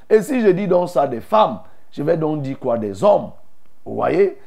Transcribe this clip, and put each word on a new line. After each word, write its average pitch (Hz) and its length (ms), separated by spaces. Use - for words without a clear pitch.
Et 214 140
si 254 180
je 214 80
dis 185 180
donc 175 220
ça 143 180
des 120 140
femmes, - 400
je 143 100
vais 165 140
donc 156 260
dire 135 160
quoi 120 200
des 104 260
hommes ? - 260
Vous 113 100
voyez, 151 420